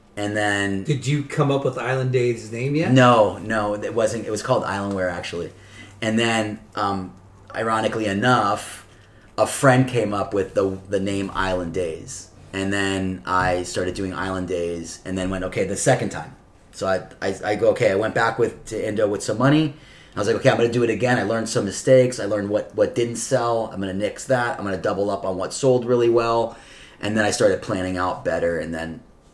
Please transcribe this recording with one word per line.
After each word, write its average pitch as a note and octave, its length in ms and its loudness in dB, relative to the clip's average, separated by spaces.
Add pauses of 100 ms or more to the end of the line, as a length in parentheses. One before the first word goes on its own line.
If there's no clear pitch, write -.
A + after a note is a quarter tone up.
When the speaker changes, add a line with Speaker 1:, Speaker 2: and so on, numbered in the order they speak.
(160)
Speaker 1:
And G#2 200 -4
then G2+ 480 0
Speaker 2:
Did C3+ 220 -2
you C#3+ 160 0
come C#3 280 0
up C3+ 140 0
with B2+ 140 -2
Island B2+ 340 -2
Days' A#2 400 0
name C3 220 -4
yet? D3+ 180 2
Speaker 1:
No, A#2 460 6
no, G#2 360 -2
it G#2 200 -6
wasn't. A2 320 0
It G#2 40 -8
was G#2 120 -4
called - 220 0
Island G2+ 300 -4
Wear, F#2 140 -2
actually. F2 420 -8 (520)
And A2 160 0
then, A2+ 400 0 (160)
um, G2 380 -2 (420)
ironically A2 520 -2
enough, G#2 800 0 (520)
a G#2+ 80 4
friend C3 420 6
came G#2 240 0
up G2+ 220 -2
with F#2+ 200 0
the, F#2+ 240 2 (100)
the G2 120 0
name G2 340 -2
Island F2+ 400 -2
Days. E2 540 -6 (240)
And G2 200 -2
then F#2+ 520 -2
I F#2 380 0
started F2+ 320 -4
doing F#2+ 180 -4
Island F#2 360 -6
Days E2+ 560 -6
and F#2 120 -6
then F#2 140 -2
went, F#2 140 -4
"Okay, F#2+ 200 -2
the G2 120 -4
second B2+ 340 0
time." D#2 240 -12 (380)
So - 140 -6
I, F#2+ 160 0 (240)
I, G2 80 -2 (100)
I G#2 100 0
go, G#2+ 160 4
"Okay," G#2 200 2
I G2 40 2
went G#2+ 200 0
back A2+ 240 0
with, - 280 -2
to G#2+ 220 -4
Indo G#2 200 2
with G2+ 140 -2
some G#2+ 160 -4
money. C#3+ 360 4 (420)
I - 20 -6
was G2+ 80 0
like, G#2+ 100 2
"Okay, B2+ 140 4
I'm - 60 2
gonna A#2 160 2
do A#2+ 100 2
it A2+ 80 2
again." A#2+ 280 2
I G2 40 0
learned A2+ 260 -2
some A2 160 0
mistakes. B2+ 560 4
I G2+ 60 -4
learned G2+ 240 -2
what, G#2 240 -2
what G#2 220 2
didn't A#2 200 0
sell. A#2 560 0
I'm G2 80 -8
gonna F#2+ 140 -4
nix G2 320 -4
that. A#2+ 320 0
I'm G2+ 60 -8
gonna F#2+ 120 -2
double G2+ 320 0
up G2 160 -4
on F#2 140 -2
what F#2 160 -6
sold B2 320 2
really A#2+ 240 4
well. A#2 480 2 (420)
And G#2 160 -2
then G#2+ 80 2
I G#2 60 2
started G2 320 2
planning F#2 340 -4
out F2+ 280 -2
better. E2+ 340 0
And E2 160 -6
then D#2+ 260 -8 (340)